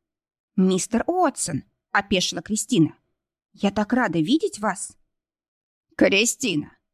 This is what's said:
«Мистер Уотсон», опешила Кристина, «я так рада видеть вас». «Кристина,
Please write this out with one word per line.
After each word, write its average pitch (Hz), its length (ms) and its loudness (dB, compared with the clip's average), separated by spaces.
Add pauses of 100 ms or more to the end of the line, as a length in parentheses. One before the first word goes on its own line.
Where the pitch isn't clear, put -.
(560)
«Мистер 190 500 2
Уотсон», 330 580 -2 (260)
опешила 185 520 -2
Кристина, 196 520 0 (600)
«я 202 160 -2
так 208 220 -4
рада 220 260 0
видеть 226 420 0
вас». 202 360 -8 (1000)
«Кристина, 196 760 0 (220)